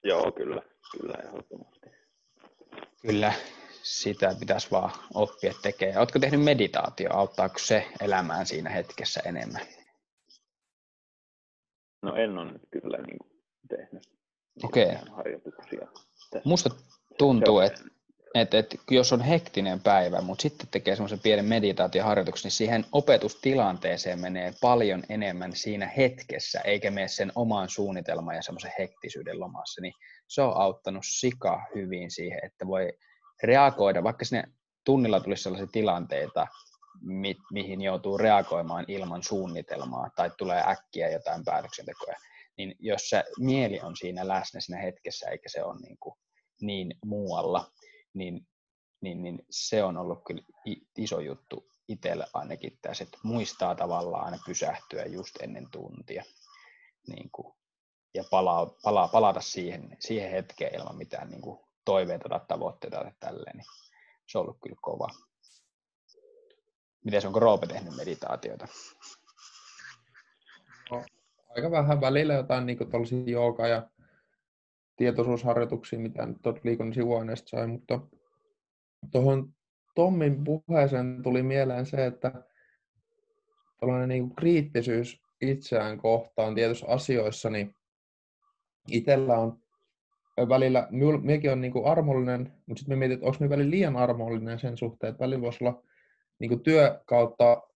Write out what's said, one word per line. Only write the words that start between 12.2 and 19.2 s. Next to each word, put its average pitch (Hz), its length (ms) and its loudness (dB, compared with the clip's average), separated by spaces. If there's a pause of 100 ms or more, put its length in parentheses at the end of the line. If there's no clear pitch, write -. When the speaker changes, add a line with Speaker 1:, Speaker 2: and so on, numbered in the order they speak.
Speaker 1:
ole 82 140 -10
nyt - 180 -20
kyllä, - 280 -8
niin - 200 -12
kuin, - 120 -20 (380)
tehnyt - 340 -12 (640)
Speaker 2:
Okei. 113 220 4
Speaker 1:
mitään 87 220 -4
harjoituksia - 800 -12 (440)
tässä. - 180 -4
Speaker 2:
Musta 165 220 4 (480)
tuntuu, 110 420 8
Speaker 1:
Se 92 40 8
on - 20 6
Speaker 2:
että, - 160 -2 (520)
että, 110 240 4
että - 180 0 (140)
jos 127 220 8
on 120 80 4